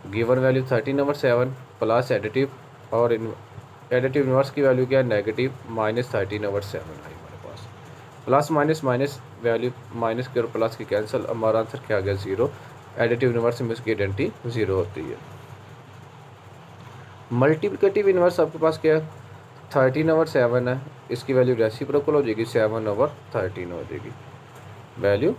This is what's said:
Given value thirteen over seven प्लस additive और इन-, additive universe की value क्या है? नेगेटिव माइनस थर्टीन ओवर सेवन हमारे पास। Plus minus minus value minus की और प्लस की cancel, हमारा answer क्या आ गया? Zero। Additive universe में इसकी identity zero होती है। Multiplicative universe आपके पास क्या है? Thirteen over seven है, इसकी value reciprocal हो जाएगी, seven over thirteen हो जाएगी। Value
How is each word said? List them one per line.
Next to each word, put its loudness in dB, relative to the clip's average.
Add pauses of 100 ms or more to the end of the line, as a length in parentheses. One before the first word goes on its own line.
Given 0
value 2
thirteen 0
over 0
seven 2
प्लस 0
additive 0 (420)
और 2
इन-, -8
additive 2
universe 2
की -2
value 4
क्या 2
है? 2
नेगेटिव 0 (140)
माइनस -2
थर्टीन -2
ओवर -2
सेवन -10
हमारे -16
पास। -16 (580)
Plus 4
minus 2
minus 0 (220)
value 0 (240)
minus -2
की -2
और 0
प्लस -2
की -12
cancel, -2
हमारा 0
answer -6
क्या -2
आ 2
गया? 0
Zero। -2 (460)
Additive 2
universe 0
में -2
इसकी -4
identity -2
zero 0
होती -2
है। -8 (2250)
Multiplicative 4
universe 4
आपके 2
पास 2
क्या 4
है? -4 (540)
Thirteen 4
over 4
seven 2
है, -2 (300)
इसकी -4
value 4
reciprocal 0
हो 4
जाएगी, 0
seven 0
over 2
thirteen -6
हो -8
जाएगी। -10 (880)
Value 2